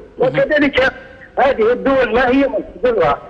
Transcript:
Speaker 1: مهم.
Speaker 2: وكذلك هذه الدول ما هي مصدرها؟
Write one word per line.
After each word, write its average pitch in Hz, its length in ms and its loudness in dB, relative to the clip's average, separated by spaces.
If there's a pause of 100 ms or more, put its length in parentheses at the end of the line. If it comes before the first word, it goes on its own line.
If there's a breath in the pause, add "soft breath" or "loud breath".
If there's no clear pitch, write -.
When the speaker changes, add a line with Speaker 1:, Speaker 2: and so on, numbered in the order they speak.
(180)
Speaker 1:
مهم. 254 100 2
Speaker 2:
وكذلك 269 640 0 (460 loud breath)
هذه 233 340 2
الدول 247 420 0
ما 247 140 2
هي 269 200 2
مصدرها؟ 180 680 -2 (120)